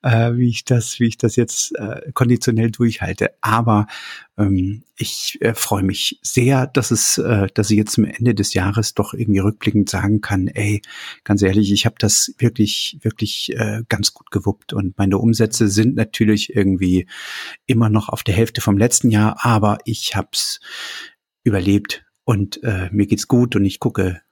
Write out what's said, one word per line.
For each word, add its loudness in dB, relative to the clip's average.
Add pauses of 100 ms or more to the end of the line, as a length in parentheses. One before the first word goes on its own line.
äh, 2
wie 2
ich -4
das, 0
wie 4
ich -2
das 2
jetzt, -2
äh, -8
konditionell 2
durchhalte. -2 (100)
Aber, 2 (520)
ähm, 0 (120)
ich, -8
äh, 2
freue -2
mich -2
sehr, 2
dass -2
es, 0
äh, 2
dass 0
ich 4
jetzt 0
zum 2
Ende 0
des -2
Jahres 0
doch -4
irgendwie 0
rückblickend 0
sagen 0
kann, -2
ey, -2 (420)
ganz 2
ehrlich, 4
ich 0
hab -4
das 0
wirklich, -2
wirklich, -6
äh, -2
ganz -2
gut -20
gewuppt. -4
Und -4
meine 2
Umsätze 2
sind 2
natürlich 0
irgendwie 2 (580)
immer 2
noch 2
auf -6
der 0
Hälfte 0
vom 2
letzten 2
Jahr, 2
aber 4
ich -6
hab's -6 (800)
überlebt 0 (200)
und, -2
äh, -4
mir 2
geht's -2
gut 2
und 4
ich -2
gucke -2 (120)